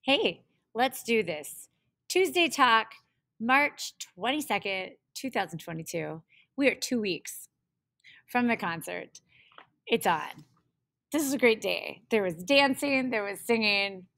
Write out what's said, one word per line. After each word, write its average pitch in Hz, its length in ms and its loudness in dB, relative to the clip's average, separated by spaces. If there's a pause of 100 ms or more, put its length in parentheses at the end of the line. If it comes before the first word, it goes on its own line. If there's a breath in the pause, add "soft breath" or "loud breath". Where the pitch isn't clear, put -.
Hey, 262 380 0 (280)
let's 247 300 -2
do 226 180 2
this. 160 460 -8 (400)
Tuesday 349 400 2
Talk, 233 440 4 (500)
March 269 500 0 (240)
twenty-second, 202 760 -4 (220)
two - 160 -8
thousand 185 300 -4
twenty-two. 160 640 -8 (340 soft breath)
We 269 140 4
are 202 60 0
two - 260 -4
weeks - 480 -6 (840 loud breath)
from 247 160 2
the 226 80 2
concert. 175 640 -8 (680 loud breath)
It's - 220 2
on. - 380 -2 (680)
This 302 120 0
is 277 100 0
a 277 40 -2
great 226 220 4
day. - 500 -4
There 214 140 2
was 180 120 -2
dancing, 269 760 2
there 220 140 -2
was 202 180 -8
singing. 202 640 0 (120)